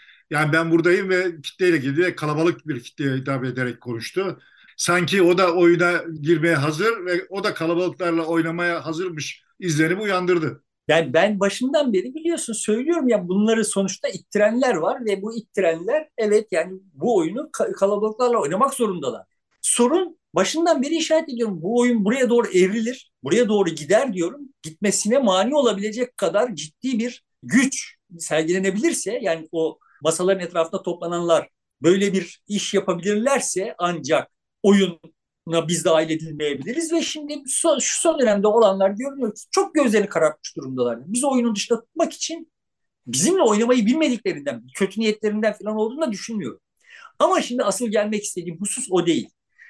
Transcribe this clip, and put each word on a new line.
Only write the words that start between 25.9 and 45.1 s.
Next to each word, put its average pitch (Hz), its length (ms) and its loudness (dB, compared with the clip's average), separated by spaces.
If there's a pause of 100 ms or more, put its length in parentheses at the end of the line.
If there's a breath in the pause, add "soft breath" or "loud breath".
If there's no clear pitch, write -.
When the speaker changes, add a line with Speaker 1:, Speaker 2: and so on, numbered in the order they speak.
Speaker 2:
kadar 202 380 0
ciddi 160 440 -6
bir 240 260 -6 (180)
güç 240 540 0 (220)
sergilenebilirse, 190 1040 -2
yani 165 300 -4
o 160 260 -4 (240 soft breath)
masaların 180 380 0
etrafında 170 420 -2
toplananlar 170 640 0 (340)
böyle 196 300 4
bir 180 360 -4
iş 202 260 -4
yapabilirlerse 202 1040 -2
ancak 160 520 -2 (320)
oyuna 165 1080 0
biz 165 160 -2
dahil 160 260 4
edilmeyebiliriz. 160 800 -6
Ve 330 100 0
şimdi 294 440 -8
son, 302 320 2
şu - 220 -2
son 320 200 2
dönemde 208 260 4
olanlar 196 440 4
görünüyor 247 440 -6
ki - 60 -18 (100)
çok 392 240 0
gözlerini 220 340 2
karartmış - 480 -2
durumdalar. 127 500 -4
Biz 240 180 -2
oyunun 240 300 2
dışında 226 260 -2
tutmak - 320 -2
için - 400 -10 (540)
bizimle 247 360 2
oynamayı 233 440 4
bilmediklerinden, 196 760 -2 (140)
kötü 196 240 -2
niyetlerinden 214 520 0